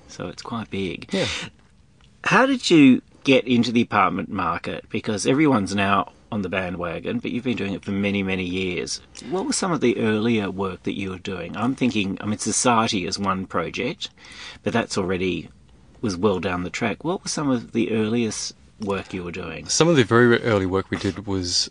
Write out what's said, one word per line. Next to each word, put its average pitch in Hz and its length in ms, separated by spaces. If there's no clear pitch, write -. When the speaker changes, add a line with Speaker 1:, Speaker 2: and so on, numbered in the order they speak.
Speaker 1:
So 95 220
it's - 120
quite 113 280
big. 95 420
Speaker 2:
Yeah. 190 160
Speaker 1:
How 220 220
did 269 260
you 139 300
get 131 220
into 120 260
the 117 100
apartment 90 480
market? 85 600
Because 107 380
everyone's 127 480
now 98 380
on 107 120
the 90 60
bandwagon, 87 720
but 120 120
you've 117 120
been 120 140
doing 98 160
it - 100
for - 80
many, 101 320
many 95 220
years. 90 560
What 185 160
was 294 120
some 185 140
of 147 100
the 120 160
earlier 110 540
work 92 320
that - 140
you 98 120
were 92 80
doing? 87 400
I'm 123 180
thinking, 104 460
I - 60
mean, 104 100
Society 110 680
is 98 120
one 95 300
project, 95 600
but - 80
that's - 260
already 90 520
was 101 140
well 92 240
down 90 240
the 90 60
track. - 340
What 175 200
was - 100
some 151 160
of 123 220
the 113 200
earliest 110 640
work 98 320
you 92 120
were 87 80
doing? 80 380
Speaker 2:
Some - 180
of 170 80
the 131 80
very 117 400
early 101 240
work 92 240
we 98 60
did 98 280
was, 92 460